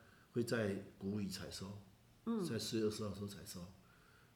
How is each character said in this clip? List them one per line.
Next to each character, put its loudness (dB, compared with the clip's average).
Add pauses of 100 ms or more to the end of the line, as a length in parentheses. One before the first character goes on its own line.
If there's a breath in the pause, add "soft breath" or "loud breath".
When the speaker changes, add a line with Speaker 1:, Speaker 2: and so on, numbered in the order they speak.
(320 loud breath)
Speaker 1:
会 4
在 4 (240)
谷 0
雨 2
采 -4
收， -8 (500)
Speaker 2:
嗯。 2
Speaker 1:
在 2
四 2
月 4
二 8
十 -2
号 0
时 -6
候 -2
采 -8
收。 -8 (760 loud breath)